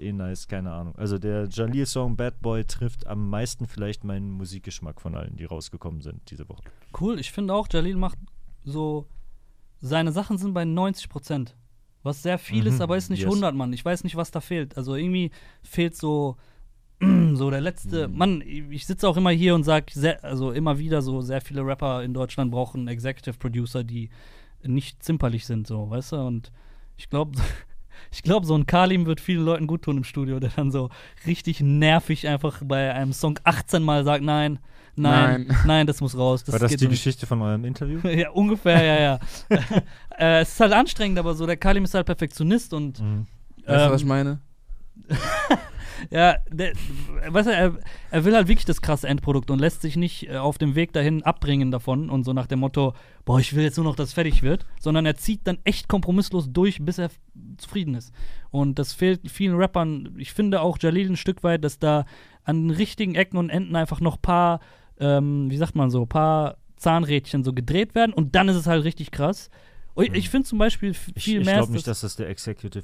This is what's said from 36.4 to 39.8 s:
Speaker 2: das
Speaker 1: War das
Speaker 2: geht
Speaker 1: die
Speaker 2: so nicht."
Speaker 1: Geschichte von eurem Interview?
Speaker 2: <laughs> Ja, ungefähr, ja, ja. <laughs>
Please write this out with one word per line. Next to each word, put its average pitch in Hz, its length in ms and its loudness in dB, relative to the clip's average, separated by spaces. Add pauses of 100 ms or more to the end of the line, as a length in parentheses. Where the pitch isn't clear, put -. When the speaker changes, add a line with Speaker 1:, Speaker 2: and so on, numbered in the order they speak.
Speaker 2:
das - 80 -2
Speaker 1:
War 110 60 2
das 120 120 4
Speaker 2:
geht 143 80 2
Speaker 1:
die 131 60 6
Speaker 2:
so 127 60 4
nicht." 123 120 2
Speaker 1:
Geschichte 127 240 -2
von 117 140 0
eurem 107 240 0
Interview? 147 340 -4
Speaker 2:
<laughs> 180 80 -2
Ja, 165 220 2
ungefähr, 185 520 6
ja, 156 200 6
ja. 139 180 4 (300)
<laughs> 190 320 4 (360)